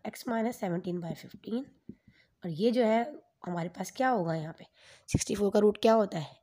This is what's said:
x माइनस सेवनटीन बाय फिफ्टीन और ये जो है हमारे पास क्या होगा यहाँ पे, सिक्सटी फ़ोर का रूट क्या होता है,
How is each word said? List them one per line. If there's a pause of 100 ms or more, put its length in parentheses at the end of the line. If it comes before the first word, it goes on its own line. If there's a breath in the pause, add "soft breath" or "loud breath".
x
माइनस
सेवनटीन
बाय
फिफ्टीन (800 loud breath)
और
ये
जो
है (440)
हमारे
पास
क्या
होगा
यहाँ
पे, (440 loud breath)
सिक्सटी
फ़ोर
का
रूट
क्या
होता
है,